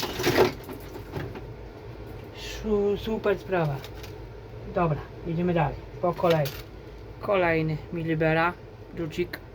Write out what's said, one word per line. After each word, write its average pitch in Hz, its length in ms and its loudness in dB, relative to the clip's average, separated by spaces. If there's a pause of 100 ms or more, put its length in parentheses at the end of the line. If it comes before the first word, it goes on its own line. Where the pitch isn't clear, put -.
(2250)
Su-, 202 600 2
super 208 420 2
sprawa. 165 360 2 (1000)
Dobra, 165 240 4 (280)
jedziemy 175 260 2
dalej, 147 220 4 (260)
po 175 120 4
kolei. 165 340 4 (800)
Kolejny 165 500 4 (160)
Milibera, 160 600 4 (400)
drucik 170 460 -2 (160)